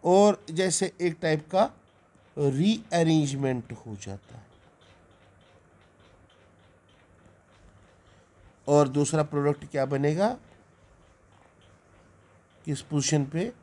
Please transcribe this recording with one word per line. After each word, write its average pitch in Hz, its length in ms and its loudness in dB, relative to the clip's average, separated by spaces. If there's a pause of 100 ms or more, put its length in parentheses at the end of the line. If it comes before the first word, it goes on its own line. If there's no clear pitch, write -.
और 196 460 4
जैसे 180 500 -2
एक 175 220 -2
टाइप 156 280 -2
का 202 200 2 (680)
रीअरेंजमेंट 143 1300 0
हो 110 240 -14
जाता 98 400 -16
है। 113 100 -20 (4000)
और 147 200 6
दूसरा 147 340 0
प्रोडक्ट 147 420 -2
क्या 135 220 -2
बनेगा, 151 520 -2 (2250)
किस 147 180 -6
पोजीशन 147 420 0
पे 170 280 -6 (100)